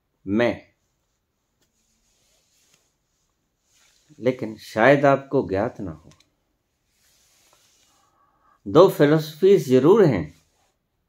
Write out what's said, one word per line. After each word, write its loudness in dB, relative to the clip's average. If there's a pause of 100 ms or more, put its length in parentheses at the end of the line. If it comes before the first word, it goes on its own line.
(260)
मैं। -4 (3500)
लेकिन -8
शायद 0
आपको -2
ज्ञात -8
ना -14
हो, -20 (2500)
दो 4
फिलॉसफीज 0
जरूर 4
हैं, -2 (840)